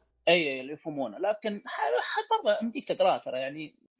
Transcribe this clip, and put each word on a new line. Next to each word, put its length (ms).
أي، 320
اللي 120
يفهمونه. 460
لكن 480
ح-، 140
ح-، 640
برضه 180
يمديك 260
تقرأ 300
ترى، 200
يعني 360